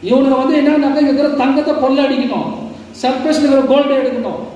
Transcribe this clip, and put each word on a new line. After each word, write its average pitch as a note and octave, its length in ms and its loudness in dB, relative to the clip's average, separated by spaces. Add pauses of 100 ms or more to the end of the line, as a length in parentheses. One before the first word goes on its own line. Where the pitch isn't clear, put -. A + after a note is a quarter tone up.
இவனுங்க C4+ 320 4
வந்து D4+ 200 2
என்னன்னாக்கா D4 440 2
இருக்கிற C#4 240 2 (140)
தங்கத்தை C#4 300 0 (120)
கொள்ள C4+ 220 2
அடிக்கணும், - 420 -2 (520)
சர்ஃபேஸ்ல C4 440 0
இருக்கிற C4+ 260 4
கோல்டு C#4 300 2
எடுக்கணும் A#3 380 -4 (180)